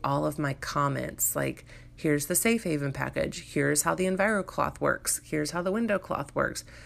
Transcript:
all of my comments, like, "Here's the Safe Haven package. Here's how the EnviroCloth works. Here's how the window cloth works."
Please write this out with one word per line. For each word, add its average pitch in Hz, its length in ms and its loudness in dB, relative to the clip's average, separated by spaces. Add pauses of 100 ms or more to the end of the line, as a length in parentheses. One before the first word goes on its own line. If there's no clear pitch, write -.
all 143 220 2
of 147 120 -2
my 143 140 0
comments, 139 840 0
like, 135 300 -2 (300)
"Here's 147 320 2
the 180 80 0
Safe 226 300 2
Haven 143 280 0
package. 139 640 -4
Here's 147 280 4
how 165 120 4
the 180 100 0
EnviroCloth 190 760 0
works. - 460 0
Here's 151 280 -2
how 175 100 -2
the 185 100 0
window 214 260 0
cloth - 360 -6
works." - 300 0 (220)